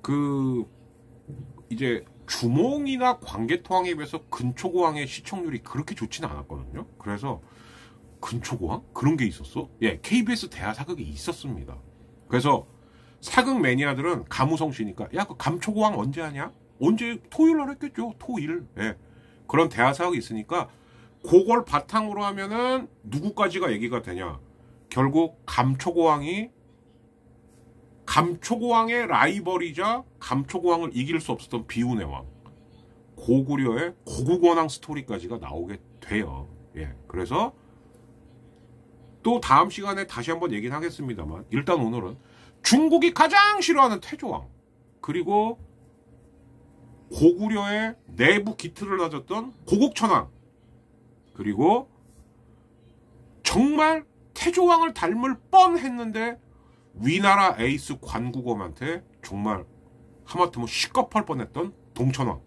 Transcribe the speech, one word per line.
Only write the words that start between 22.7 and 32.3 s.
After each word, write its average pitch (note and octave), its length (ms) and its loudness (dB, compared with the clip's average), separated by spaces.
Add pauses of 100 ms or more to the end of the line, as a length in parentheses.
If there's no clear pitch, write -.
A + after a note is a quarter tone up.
누구까지가 E3+ 680 -2
얘기가 A#2 300 -2
되냐. F2+ 380 -8 (500)
결국 D3+ 560 2
감초고왕이, D#3 1040 2 (1600)
감초고왕의 A#3 1040 0
라이벌이자 F3 960 0 (160)
감초고왕을 E3+ 760 0
이길 D3 260 -2
수 C#3 120 -6
없었던 A#2 360 -8
비운의 A2+ 380 -2
왕, C2+ 200 -10 (920)